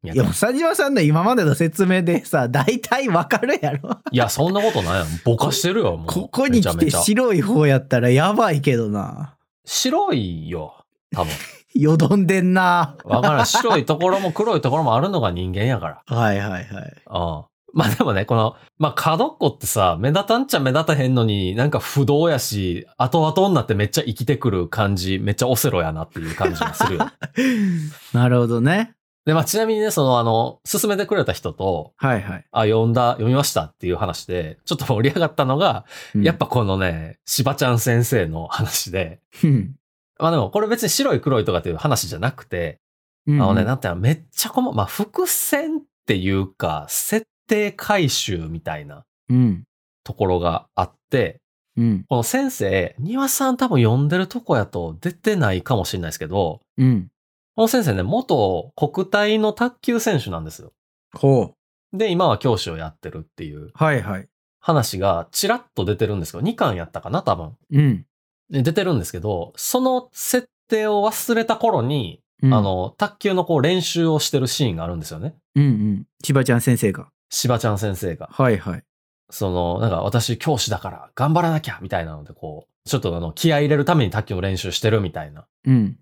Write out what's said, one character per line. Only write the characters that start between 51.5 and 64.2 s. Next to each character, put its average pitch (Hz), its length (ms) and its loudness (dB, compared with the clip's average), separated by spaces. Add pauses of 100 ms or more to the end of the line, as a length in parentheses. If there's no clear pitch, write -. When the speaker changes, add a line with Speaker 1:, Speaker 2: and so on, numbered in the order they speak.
Speaker 1:
う 120 60 2
ん。 101 260 0
Speaker 2:
こ 135 60 0
の 117 80 2
先 269 280 -2
生、 98 480 -2
丹 190 180 -4
羽 269 100 0
さ 262 240 0
ん 254 60 -2
多 262 100 0
分 156 120 2
読 117 220 4
ん 147 60 2
で 170 100 0
る 185 100 0
と 233 140 -10
こ 170 140 0
や 104 100 0
と 82 360 -8
出 175 100 -6
て 214 240 -2
な 120 180 2
い 90 80 -2
か - 140 0
も 95 100 0
し - 120 -8
れ 90 40 -4
な 82 60 -6
い - 20 -6
で - 40 -8
す - 60 -12
け 78 80 -8
ど、 90 340 -2 (160)
Speaker 1:
う 135 60 4
ん。 113 260 2 (460)
Speaker 2:
こ 220 80 2
の 226 40 4
先 240 160 2
生 135 100 0
ね、 95 100 -2
元 123 760 0
国 185 280 -2
体 208 320 0
の 214 140 0
卓 240 300 -4
球 240 180 0
選 202 220 0
手 101 80 -10
な 85 100 -6
ん 78 60 -10
で 78 60 -12
す - 100 -18
よ。 - 100 -20 (420)
Speaker 1:
ほ 135 420 2 (380)
う。 190 40 -8
Speaker 2:
で、 214 120 0
今 175 200 2
は 107 80 2
教 123 180 0
師 90 140 -6
を 80 80 -8
や 80 100 -10
っ 80 100 -18
て - 120 -14
る 80 160 -14
っ - 100 -20
て 85 80 -14
い 76 140 -12
う 76 160 -18
Speaker 1:
は 156 200 0
い 123 80 0
は 95 180 -6
い。 - 100 -18 (320)